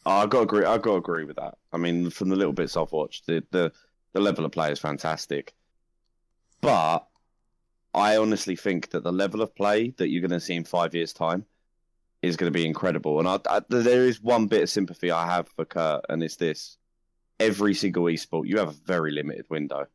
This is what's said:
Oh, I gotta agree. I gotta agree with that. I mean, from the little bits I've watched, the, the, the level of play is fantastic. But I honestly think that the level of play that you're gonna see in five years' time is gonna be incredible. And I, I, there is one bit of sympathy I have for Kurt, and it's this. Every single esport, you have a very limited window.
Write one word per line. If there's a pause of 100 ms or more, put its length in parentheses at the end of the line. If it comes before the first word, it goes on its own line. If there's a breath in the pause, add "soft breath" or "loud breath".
Oh,
I
gotta
agree.
I
gotta
agree
with
that. (160)
I
mean,
from
the
little
bits
I've
watched,
the, (100)
the, (400 soft breath)
the
level
of
play
is
fantastic. (1080)
But (880)
I
honestly
think
that
the
level
of
play
that
you're
gonna
see
in
five
years'
time (760)
is
gonna
be
incredible.
And
I, (100)
I,
there
is
one
bit
of
sympathy
I
have
for
Kurt,
and
it's
this. (640)
Every
single
esport,
you
have
a
very
limited
window.